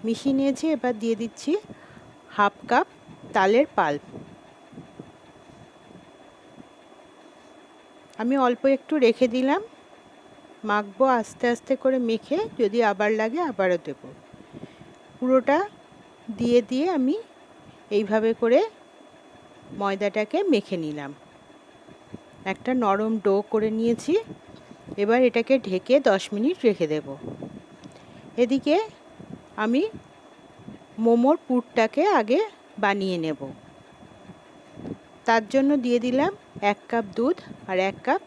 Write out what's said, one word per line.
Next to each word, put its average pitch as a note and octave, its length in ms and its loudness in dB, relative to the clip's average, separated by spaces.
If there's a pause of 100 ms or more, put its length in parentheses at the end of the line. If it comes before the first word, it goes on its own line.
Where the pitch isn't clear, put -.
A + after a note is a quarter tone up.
মিশিয়ে A#3 340 -2
নিয়েছি, C4+ 260 0 (120)
এবার B3 260 -2
দিয়ে A3+ 180 0
দিচ্ছি A#3 320 -6 (840)
হাফ - 200 2 (120)
কাপ A#3+ 180 2 (460)
তালের A3 340 4 (100)
পাল্প। D3 280 0 (4000)
আমি A#3+ 160 -2 (120)
অল্প A#3+ 160 0 (140)
একটু - 180 -6 (120)
রেখে A#3 220 4
দিলাম, C4 320 0 (1080)
মাখবো G#3 340 0 (140)
আস্তে - 340 -6
আস্তে - 200 -4 (100)
করে C4 160 2 (100)
মেখে, A3+ 300 -2 (220)
যদি G#3+ 180 2 (120)
আবার G#3 200 0 (100)
লাগে A3+ 200 -2 (100)
আবারও F3+ 360 0
দেব। - 140 -12 (1120)
পুরোটা C4 440 2 (800)
দিয়ে A#3+ 220 4 (100)
দিয়ে C4+ 160 0 (100)
আমি C4+ 200 0 (760)
এইভাবে G#3+ 400 0 (100)
করে A#3 200 4 (1200)
ময়দাটাকে G3+ 580 -2 (140)
মেখে G3+ 320 0
নিলাম, D3 280 -10 (1400)
একটা B3+ 200 -4 (100)
নরম G#3+ 300 0 (120)
ডো G3 100 4 (180)
করে A3 160 0 (100)
নিয়েছি। A#3 360 0 (880)
এবার A3+ 260 2
এটাকে A#3 260 2 (120)
ঢেকে F#3 280 0 (140)
দশ G3 140 2 (120)
মিনিট C4 220 0 (120)
রেখে F3+ 240 2
দেব। D3+ 140 -4 (1400)
এদিকে C4+ 340 2 (880)
আমি B3 180 0 (1200)
মোমোর A#3+ 320 4 (100)
পুরটাকে A#3+ 560 0 (180)
আগে A#3+ 200 2 (440)
বানিয়ে F#3+ 400 -2
নেব। D#3 160 -6 (1800)
তার A3+ 180 4 (100)
জন্য C4+ 180 4 (140)
দিয়ে A#3+ 220 2
দিলাম C#4 260 0 (380)
এক G3+ 80 -4 (120)
কাপ A#3 140 0 (120)
দুধ C4 200 0 (320)
আর F#3 100 -2 (120)
এক - 140 -12
কাপ D#4 220 0